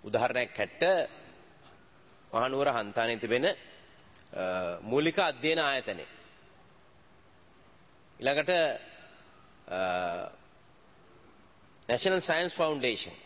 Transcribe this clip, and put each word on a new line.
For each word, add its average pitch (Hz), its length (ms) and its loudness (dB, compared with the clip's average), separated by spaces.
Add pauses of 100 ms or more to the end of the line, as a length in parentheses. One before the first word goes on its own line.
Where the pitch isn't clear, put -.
උදාහරණයක් 120 540 0
හැට 104 240 -2 (1500)
මහනුවර 131 360 2
හන්තානයේ 113 480 0
තිබෙන, 117 280 0
අ, 196 100 2 (1300)
මූලික 151 360 0
අධ්‍යයන 156 400 0
ආයතනය. 127 460 -2 (2250)
ඊළඟට, 143 300 2 (1160)
අ, 90 100 -4 (2000)
National 180 320 2
Science 170 340 0
Foundation 131 600 0 (120)